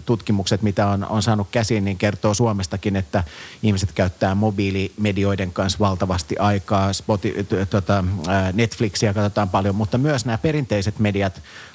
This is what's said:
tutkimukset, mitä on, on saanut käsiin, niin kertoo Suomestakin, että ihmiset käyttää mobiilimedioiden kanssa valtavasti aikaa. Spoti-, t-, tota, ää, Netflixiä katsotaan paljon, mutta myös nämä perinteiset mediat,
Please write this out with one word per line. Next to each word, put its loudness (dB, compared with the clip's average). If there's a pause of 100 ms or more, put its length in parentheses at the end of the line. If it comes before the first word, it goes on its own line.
tutkimukset, 0
mitä 2
on, 0
on 0
saanut 2
käsiin, 0
niin -2
kertoo 2
Suomestakin, 0
että 0 (400)
ihmiset 2
käyttää 0
mobiilimedioiden 0
kanssa 0
valtavasti 0
aikaa. 2
Spoti-, -2
t-, -2
tota, 0 (240)
ää, 2
Netflixiä 0
katsotaan 0
paljon, 2
mutta 0
myös 0
nämä -2
perinteiset -2
mediat, 0 (340)